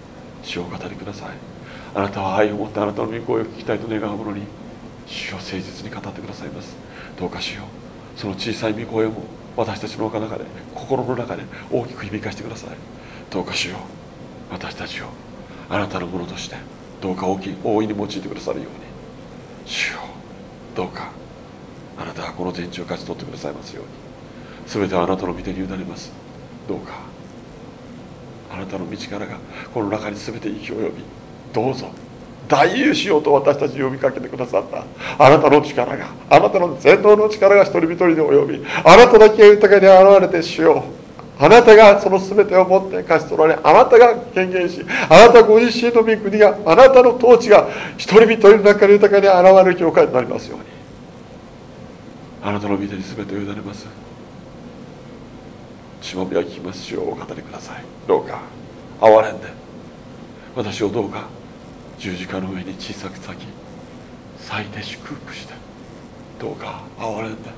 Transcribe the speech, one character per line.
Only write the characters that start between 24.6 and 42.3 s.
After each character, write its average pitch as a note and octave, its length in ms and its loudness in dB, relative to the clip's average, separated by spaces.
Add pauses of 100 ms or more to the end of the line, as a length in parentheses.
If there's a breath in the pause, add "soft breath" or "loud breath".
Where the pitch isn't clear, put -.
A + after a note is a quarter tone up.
全 G2 220 -6
て F#2+ 60 -6
は F2 100 -2
あ - 20 -2
な F#2+ 100 -4
た F#2+ 100 -10
の F2 60 -8
御 F2+ 80 -14
手 F#2+ 120 -12
に F#2 80 -12
委 - 20 -10
ね F#2+ 220 -12
ま E2 120 -16
す。 - 160 -20 (560)
ど F#2+ 80 -10
う - 40 -14
か - 140 -18 (1600)
あ F#2 60 -16
な F#2+ 80 -14
た G2 100 -14
の F#2 80 -12
御 G2 120 -14
力 G2+ 300 -14
が - 120 -18 (340 loud breath)
こ A#2 100 -6
の G2+ 60 -6
中 G#2 220 -8
に G2+ 60 -14
全 A2+ 220 -16
て A2 120 -10
行 G#2 80 -12
き G#2 140 -16
及 G#2 220 -8
び、 C#2+ 80 -18 (520)
ど A#2 160 -4
う A#2+ 40 -8
ぞ - 140 -14 (600)
大 E3 300 0
有 C#4+ 160 -2
し - 140 -6
よ D#3+ 100 0
う D3+ 40 -2
と D3+ 100 0
私 C#3 260 0
た D3+ 100 -4
ち - 40 -12
に C3+ 100 -8
呼 C3 80 -4
び C3 80 -10
か C3 140 -4
け - 80 -12
て - 80 -14
く C#3 80 -14
だ B2+ 100 -8
さ G2 140 -4
っ - 100 -8
た - 140 -12 (340 loud breath)
あ C#3 120 6
な D3+ 80 6
た D3+ 120 2
の C#3+ 120 6
力 - 340 -6
が、 - 120 -14 (200)
あ C#3+ 100 6
な G3+ 120 2
た G3 80 -2
の E3+ 200 -2
全 G3 240 4
能 G#3 140 6
の G#3+ 120 0
力 G3+ 280 2
が G3 60 6
一 - 80 0
人 E3 200 -2
一 F3 40 -8
人 F3 140 0
に E3 80 2
及 D3 300 2 (140)
び、 - 60 -16 (180 loud breath)
あ E3+ 120 8
な A#3+ 120 10
た A#3 100 8
だ G#3+ 120 10
け G#3+ 120 0
が G#3 40 12
豊 G3+ 340 6
か - 0 -
に F#3+ 60 4
現 G3 340 8
れ F3+ 80 0
て、 E3+ 140 -4
主 - 200 -6
よ、 D#3+ 220 2 (540)
あ C#3+ 100 4
な A#3+ 140 8
た A3 140 10
が G#3 240 8
そ F#3+ 80 -4
の F#3+ 100 0
全 G3+ 280 0